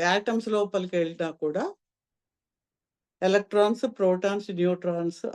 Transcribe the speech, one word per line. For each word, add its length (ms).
ఆటమ్స్ 420
లోపలికి 460
వెళ్ళినా 420
కూడా 260
ఎలక్ట్రాన్స్, 720
ప్రోటాన్స్, 600
న్యూట్రాన్స్ 720